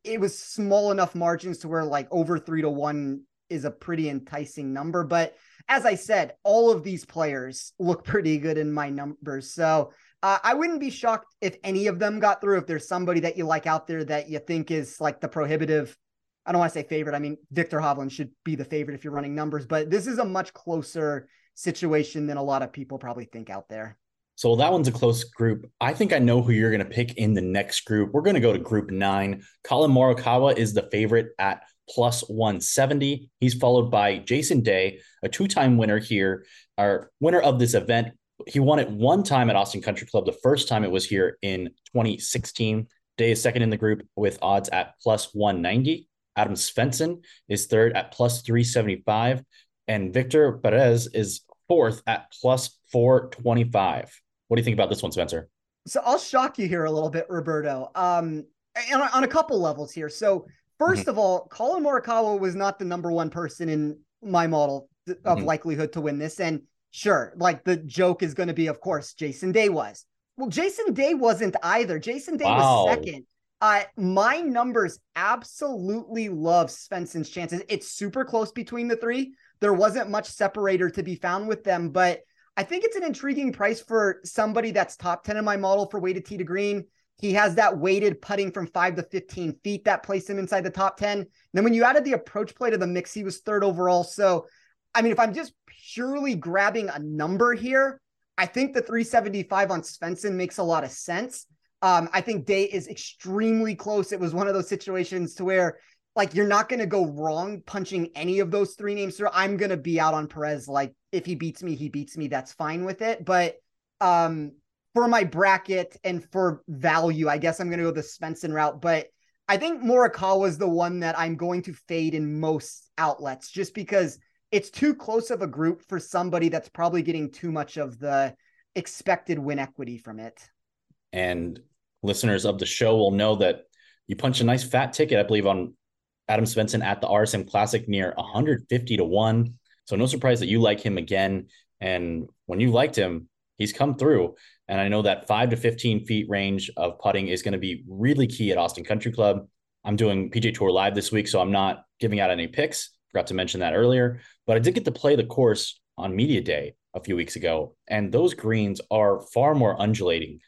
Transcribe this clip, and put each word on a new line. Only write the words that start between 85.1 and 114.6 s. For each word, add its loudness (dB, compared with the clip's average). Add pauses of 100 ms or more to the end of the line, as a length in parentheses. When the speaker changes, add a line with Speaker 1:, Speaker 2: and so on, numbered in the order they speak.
Speaker 1:
ten -6
in -4
my 0
model 2
for -8
weighted -4
tee -12
to -6
green. -4 (340)
He -2
has 4
that 4
weighted 2
putting -4
from -8
five 0
to -6
fifteen -8
feet -6
that 2
placed -6
him -6
inside -2
the -6
top -2
ten. -4 (280)
Then 4
when 4
you 4
added 6
the -2
approach -6
play -4
to 0
the -2
mix, -6
he -8
was -8
third -2
overall. 2
So 0 (480)
I 4
mean, 4
if 2
I'm 2
just -8 (420)
purely -4
grabbing 0
a -8
number 0
here, 0 (360)
I 2
think -2
the 0
three -2
seventy-five 0
on -4
Svensson -8
makes -6
a -2
lot 0
of -8
sense. -8 (360)
Um, 4
I 2
think -4
Day 2
is -6
extremely -2
close. -4
It -4
was -2
one 0
of 2
those -2
situations -6
to -8
where, 0 (380)
like, 0
you're 2
not 2
gonna -2
go 0
wrong -6
punching -6
any -2
of -4
those -2
three -6
names -6
through. -2
I'm 0
gonna -2
be -2
out 2
on -4
Perez. -6
Like, -2 (180)
if -4
he -6
beats -8
me, -6
he -8
beats -10
me. -6
That's -6
fine -6
with -8
it. -2
But, 2 (440)
um, 2 (400)